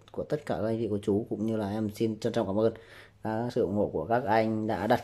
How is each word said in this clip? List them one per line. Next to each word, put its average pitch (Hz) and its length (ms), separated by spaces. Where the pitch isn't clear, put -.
của 82 120
tất 151 220
cả - 100
các 92 80
anh 113 140
chị 117 120
cô 104 120
chú, 104 280
cũng 104 160
như 113 100
là 104 140
em 107 200
xin 110 300
trân 110 120
trọng 110 140
cảm 98 120
ơn, 113 160
à, 110 300
sự 120 100
ủng 95 140
hộ 95 160
của 78 120
các 117 200
anh 110 420
đã 101 200
đặt 120 180